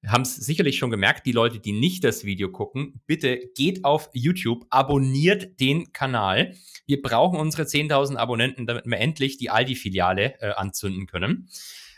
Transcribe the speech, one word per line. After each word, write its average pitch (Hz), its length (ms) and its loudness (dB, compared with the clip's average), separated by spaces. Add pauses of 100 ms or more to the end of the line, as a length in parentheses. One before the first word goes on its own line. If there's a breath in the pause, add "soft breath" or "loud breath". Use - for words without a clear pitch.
haben's 120 300 2
sicherlich 143 400 0
schon 127 120 -2
gemerkt. 104 360 2
Die 123 80 0
Leute, 113 260 2
die 101 140 -4
nicht 160 320 0
das 113 180 2
Video 98 260 -2
gucken, 131 580 -8
bitte 147 300 0 (200)
geht 185 260 -2
auf 151 300 2
YouTube, 123 560 0
abonniert 139 920 2
den 143 320 0
Kanal. 120 640 0 (300 loud breath)
Wir 139 160 0
brauchen 139 360 2
unsere 156 300 -2
zehntausend 143 500 2
Abonnenten, 120 500 -2
damit 117 180 -6
wir 117 140 -2
endlich 135 380 0
die 127 120 -8
Aldi-Filiale, 101 920 0
äh, 104 100 -4
anzünden 95 560 -6
können. 95 420 -4 (480 loud breath)